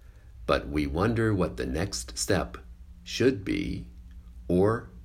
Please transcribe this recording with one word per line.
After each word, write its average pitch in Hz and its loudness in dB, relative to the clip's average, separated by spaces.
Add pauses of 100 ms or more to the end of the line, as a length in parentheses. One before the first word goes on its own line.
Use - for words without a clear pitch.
(460)
But 69 2
we 71 0
wonder 110 2
what 90 0
the 60 -2
next - -2
step 82 0 (460)
should 113 2
be 90 -2 (640)
or 101 4 (160)